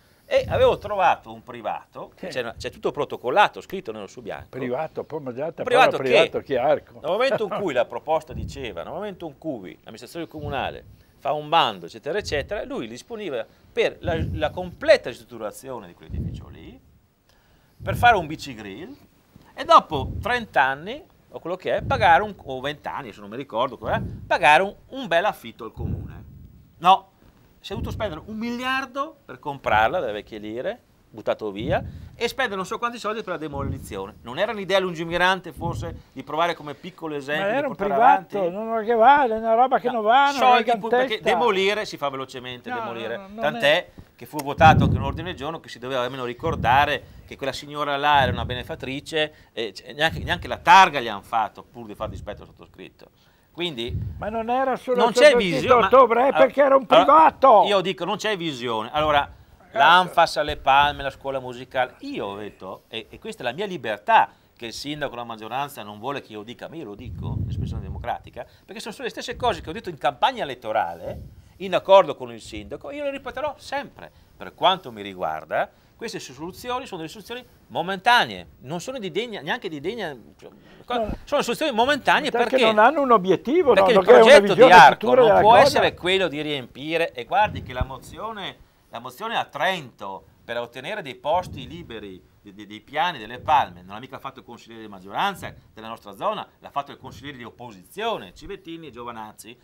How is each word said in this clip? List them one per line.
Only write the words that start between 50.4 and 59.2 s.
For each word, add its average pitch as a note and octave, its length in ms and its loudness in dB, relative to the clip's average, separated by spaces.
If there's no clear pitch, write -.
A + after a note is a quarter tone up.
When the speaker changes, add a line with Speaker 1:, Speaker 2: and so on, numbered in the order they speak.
Speaker 1:
la A#2 100 -6
targa E3+ 420 8
gli A#2 80 -4
hanno G2+ 120 -6
fatto G#2 420 -4
pur A#2+ 240 -18
di G#2 80 -14
far G#2+ 140 -8
dispetto G2 340 -12
al E2+ 60 -20
sottoscritto. - 600 -20
Quindi C3 420 -8
Speaker 2:
Ma F#3 100 -8
non A3+ 200 -6
era B3+ 280 -2
solo B3 220 -4
Speaker 1:
non A#3 100 4
Speaker 2:
il G#3+ 60 -4
Speaker 1:
c'è B3 160 6
Speaker 2:
sottoscritto G#3 260 4
Speaker 1:
visione, A#3 240 4
ma G3 60 4
Speaker 2:
ottobre, A#3 340 6
eh, - 20 4
Speaker 1:
allora, C4 160 2
Speaker 2:
perché C4 240 4
era C4+ 140 6
un C4+ 120 2
Speaker 1:
allora, E3 160 8
Speaker 2:
privato. C4+ 640 8
Speaker 1:
io G3 140 2
dico F3 240 -4
non G3 120 -4
c'è G#3+ 200 -2
visione. A#2+ 560 -4
Allora, D3 460 2